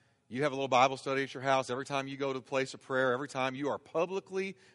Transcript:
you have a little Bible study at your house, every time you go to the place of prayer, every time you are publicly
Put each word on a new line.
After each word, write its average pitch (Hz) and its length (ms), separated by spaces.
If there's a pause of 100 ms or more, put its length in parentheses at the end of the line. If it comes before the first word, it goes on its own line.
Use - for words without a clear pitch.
(280)
you 123 140
have 143 100
a - 20
little 135 140
Bible 131 280
study 135 260
at 131 100
your 131 100
house, 135 280
every 131 160
time 135 220
you 139 80
go 135 160
to 131 60
the 123 60
place 135 300
of - 80
prayer, 131 300
every 135 160
time 131 260
you 139 140
are 113 100
publicly 190 800 (180)